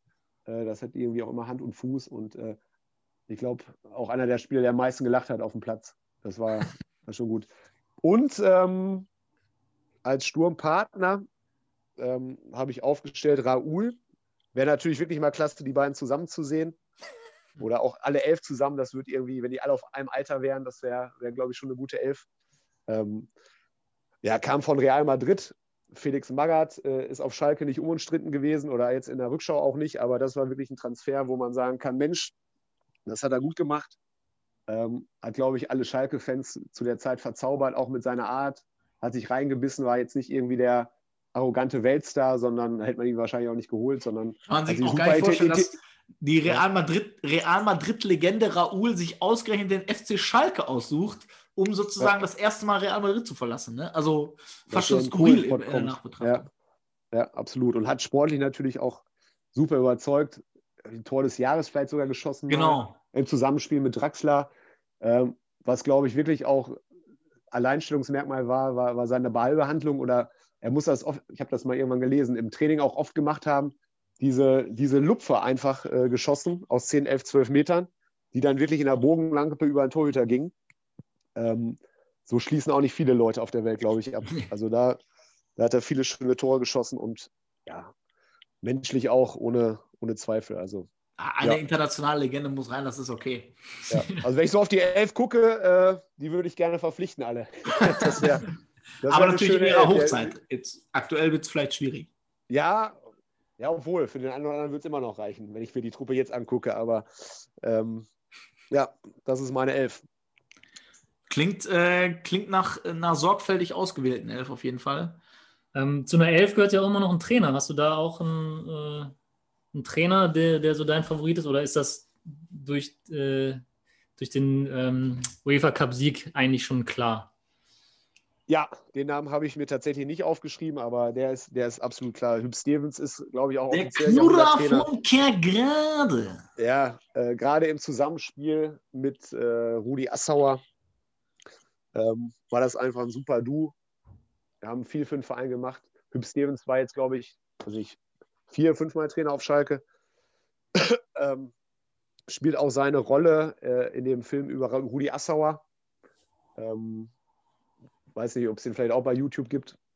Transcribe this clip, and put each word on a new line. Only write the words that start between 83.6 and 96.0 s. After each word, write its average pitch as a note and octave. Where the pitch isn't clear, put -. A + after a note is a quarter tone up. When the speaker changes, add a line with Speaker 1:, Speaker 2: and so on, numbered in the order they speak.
Speaker 1:
Welt, A2
glaub A2
ich, B2
ab. G#2+
Speaker 2:
<laughs> B2+
Speaker 1:
Also G#2+
da, A#2+
da A#2
hat A#2
er B2
viele C3+
schöne B2+
Tore C3
geschossen B2
und -
ja, -
menschlich C3
auch B2+
ohne, A#2
ohne A2+
Zweifel. A2
Also, F#2+
Speaker 2:
Ah, -
eine A#2
Speaker 1:
ja. -
Speaker 2:
internationale D3
Legende C#3
muss C3+
rein, C3+
das C3
ist B2+
okay. B2
Speaker 1:
Ja. -
Also B2+
wenn E3
ich -
so G3+
auf G3+
die F#3
elf F#3
gucke, A3+
äh, F#3